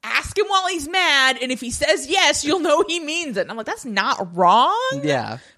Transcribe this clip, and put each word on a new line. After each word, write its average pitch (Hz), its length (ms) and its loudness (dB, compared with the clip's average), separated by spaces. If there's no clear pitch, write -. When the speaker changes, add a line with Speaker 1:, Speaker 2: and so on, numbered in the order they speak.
Speaker 1:
ask 233 320 -4
him 415 120 2
while 381 220 0
he's 320 200 -4
mad, 285 500 2
and 247 120 -4
if 262 100 -4
he 240 80 -8
says 285 380 0
yes, 311 360 2
you'll 320 180 0
know 320 260 4
he 339 120 -2
means 302 380 -6
it." 190 40 -2
And 165 100 -6
I'm 226 60 -8
like, 214 100 -8
"That's 392 180 -8
not 196 500 -2
wrong." 285 680 4
Speaker 2:
Yeah. 120 340 -2